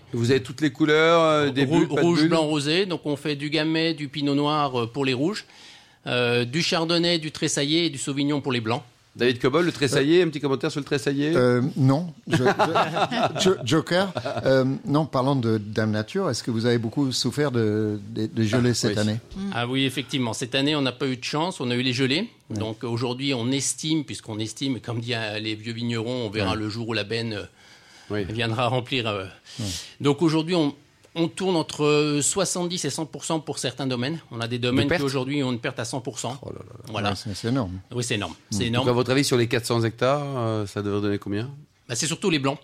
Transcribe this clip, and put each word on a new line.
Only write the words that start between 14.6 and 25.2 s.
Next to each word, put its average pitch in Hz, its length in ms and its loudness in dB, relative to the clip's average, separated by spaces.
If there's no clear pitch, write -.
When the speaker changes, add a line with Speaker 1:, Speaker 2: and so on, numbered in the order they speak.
Speaker 3:
non, 151 220 2
parlant 139 280 2
de 113 220 2
Dame 110 340 -2
Nature, 147 380 -2
est-ce 113 140 -4
que 127 80 -4
vous 113 160 0
avez 120 100 4
beaucoup 123 340 0
souffert 131 400 -2
de, 107 480 0
de, 110 160 -4
de 113 160 0
gelées 120 260 4
Speaker 1:
Ah, 120 60 4
Speaker 3:
cette 110 180 0
Speaker 1:
oui. 104 60 0
Speaker 3:
année ? 107 180 2
Speaker 4:
Mm. - 160 -6
Speaker 2:
Ah 120 160 -4
oui, 135 180 0
effectivement. 131 460 -2
Cette 113 240 -8
année, 143 200 2
on 143 80 0
n'a 127 100 0
pas 143 140 -4
eu 127 100 -2
de 120 60 -14
chance, 170 360 -4
on 127 120 -4
a 123 40 0
eu 123 60 0
les 127 100 0
gelées. 135 380 0
Speaker 3:
Ouais. 107 80 -4
Speaker 2:
Donc 110 240 -6
aujourd'hui, 123 500 -4
on 120 180 -2
estime, 156 540 -2
puisqu'on 107 340 -10
estime, 113 400 -4
comme 117 220 -6
dit, 117 140 -4
euh, 107 240 -4